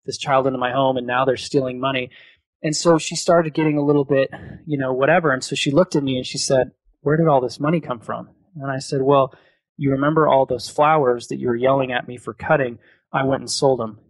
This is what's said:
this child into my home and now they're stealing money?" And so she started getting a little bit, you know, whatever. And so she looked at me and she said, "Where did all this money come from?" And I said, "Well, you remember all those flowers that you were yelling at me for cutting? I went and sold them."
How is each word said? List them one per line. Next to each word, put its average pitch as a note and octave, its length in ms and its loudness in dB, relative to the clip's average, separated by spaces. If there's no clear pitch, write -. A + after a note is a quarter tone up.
this - 120 -10
child C3+ 280 0
into C3 140 -2
my B2 140 -2
home C3 240 0
and B2 100 -6
now B2 160 0
they're C3 140 2
stealing B2+ 420 -4
money?" C3 320 -4
And D3+ 140 -4
so E3+ 240 4
she - 160 -8
started E3+ 400 2
getting D#3 220 0
a C#3+ 60 0
little D3 220 2
bit, C3+ 240 0
you D3+ 100 -4
know, C3 160 -2
whatever. D3 380 4
And C3 120 0
so - 120 -6
she - 160 -2
looked E3+ 240 2
at C#3+ 80 2
me C3 140 -2
and B2+ 80 -6
she - 120 -10
said, B2+ 340 2
"Where D3 180 0
did E3 100 2
all C#3 140 4
this B2 180 -6
money D#3 200 0
come B2 220 -8
from?" A2+ 280 -10
And C#3 140 -10
I C3+ 100 -4
said, C3+ 220 -4
"Well, C3+ 320 2
you C#3 140 -2
remember D3 360 2
all C3+ 180 4
those B2+ 240 -6
flowers D3 600 2
that C3+ 100 -6
you C3 80 -4
were A#2+ 80 0
yelling C3 380 0
at B2 140 -6
me B2 100 -14
for A#2 160 -12
cutting? B2+ 440 -2
I C3+ 100 -2
went C3 180 -2
and A#2+ 80 -14
sold C3 300 0
them." A2 200 -8